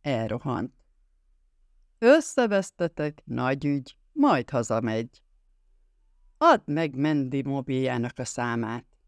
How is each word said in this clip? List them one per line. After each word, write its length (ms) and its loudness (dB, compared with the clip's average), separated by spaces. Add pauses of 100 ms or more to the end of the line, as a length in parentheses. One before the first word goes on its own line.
elrohant. 720 -4 (1200)
Összevesztetek, 1300 2
nagy 400 -2
ügy, 320 -4 (140)
majd 380 2
hazamegy. 720 -2 (1120)
Add 280 6
meg 300 -2
Mandy 480 0
mobiljának 760 -4
a 60 -6
számát. 600 -4 (220)